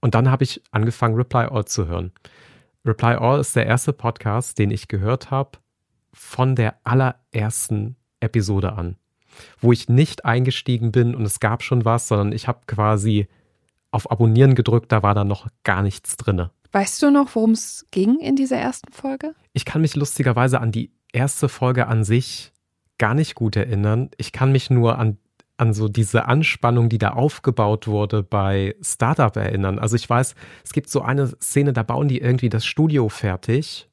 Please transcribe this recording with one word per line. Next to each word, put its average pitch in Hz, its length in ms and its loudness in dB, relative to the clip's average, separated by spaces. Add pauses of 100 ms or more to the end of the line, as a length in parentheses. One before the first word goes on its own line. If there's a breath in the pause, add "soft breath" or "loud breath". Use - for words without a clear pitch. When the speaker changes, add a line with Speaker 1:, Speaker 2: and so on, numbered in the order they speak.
Speaker 1:
Und - 140 0
dann 123 160 4
habe 131 140 2
ich - 260 -8
angefangen, 113 460 0
Reply 120 340 0
All 113 160 -4
zu - 200 -4
hören. 87 260 -6 (720 soft breath)
Reply 117 300 2
All 127 240 2
ist - 140 -4
der 117 120 2
erste 123 260 0
Podcast, 117 680 -4
den 104 120 2
ich 104 180 -6
gehört 107 420 -4
habe 135 280 -4 (560)
von 131 420 -2
der 113 280 0
allerersten 117 1120 -2 (240)
Episode 101 520 0
an, 90 240 -8 (640 soft breath)
wo 120 120 4
ich - 180 0
nicht 127 340 2
eingestiegen 120 680 0
bin 120 220 2
und 110 120 -2
es - 140 -4
gab 113 220 0
schon 123 220 0
was, 117 240 0
sondern 104 240 0
ich 110 160 -6
habe 120 180 -6
quasi 104 640 0 (600)
auf - 200 -4
Abonnieren 117 440 6
gedrückt, 117 380 0
da 110 100 2
war 101 120 2
dann 101 140 0
noch 101 200 -6 (160)
gar 98 180 0
nichts - 340 -4
drinne. 92 340 -2 (220)
Speaker 2:
Weißt 196 300 -2
du 294 80 6
noch, 285 240 4
worum 220 160 2
es - 400 -4
ging 220 300 2
in 277 160 -2
dieser 262 200 0
ersten 240 360 -6
Folge? 269 420 -8 (180)
Speaker 1:
Ich - 120 -4
kann - 180 -2
mich 156 140 0
lustigerweise 131 640 0
an 113 120 -2
die 113 200 -6 (200)
erste 135 360 -2
Folge 123 400 -2
an 113 160 0
sich - 480 -2 (460)
gar 110 160 2
nicht 156 200 -2
gut 110 220 -2
erinnern. 107 600 -2
Ich - 140 -8
kann 135 220 2
mich 131 180 0
nur 117 280 4
an, 107 200 0 (380)
an 113 180 2
so 107 140 -2
diese 110 380 0
Anspannung, 120 640 2
die 113 100 0
da 107 120 0
aufgebaut 113 800 0
wurde 104 340 0
bei 98 580 -2
Startup 123 560 0
erinnern. 98 440 -2
Also 110 160 0
ich - 120 -4
weiß, 123 280 0 (280 loud breath)
es - 80 -16
gibt - 160 -4
so - 140 -2
eine 139 240 0
Szene, 143 460 0
da 120 100 0
bauen 127 240 -2
die 131 140 0
irgendwie 123 280 2
das 110 160 -2
Studio 151 440 2
fertig. 113 840 -4